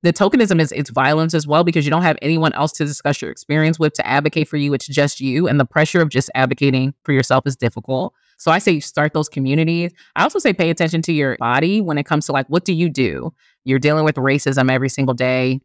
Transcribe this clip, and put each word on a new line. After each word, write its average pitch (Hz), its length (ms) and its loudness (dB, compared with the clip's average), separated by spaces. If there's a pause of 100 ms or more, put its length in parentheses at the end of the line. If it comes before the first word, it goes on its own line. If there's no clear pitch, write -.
The 170 100 2
tokenism 202 480 2
is, 156 120 0
it's 139 180 -4
violence 151 420 2
as 156 140 -2
well 151 180 2
because 160 220 0
you 147 40 0
don't 165 120 2
have 165 180 2
anyone 160 320 0
else 151 200 -2
to - 120 -4
discuss 147 380 -4
your 90 80 -8
experience 156 480 0
with, 156 160 0
to - 120 -4
advocate 147 420 0
for 151 100 -4
you. 143 160 0
It's 127 120 -4
just 143 320 0
you. 135 300 0
And 139 100 2
the 139 60 4
pressure 156 380 2
of 151 80 2
just - 240 -2
advocating 131 580 0 (120)
for 156 80 -2
yourself 131 340 2
is 135 100 -4
difficult. 131 560 -4 (240)
So - 160 -2
I 170 60 4
say 202 140 2
you 147 100 0
start - 320 -2
those 156 160 -2
communities. 160 640 -2 (220)
I - 100 0
also 302 140 -2
say 247 140 0
pay 175 160 0
attention 165 340 -2
to 170 120 -4
your 139 240 -2
body 143 420 0
when 165 160 -2
it 143 80 -2
comes 156 220 -2
to, 147 60 -6
like, 139 160 0
what 170 180 -2
do 185 80 0
you 165 160 0
do? 104 420 -4 (320)
You're 131 140 0
dealing 151 260 2
with 151 120 0
racism 135 540 0
every 131 200 0
single 131 240 -2
day. 127 500 -2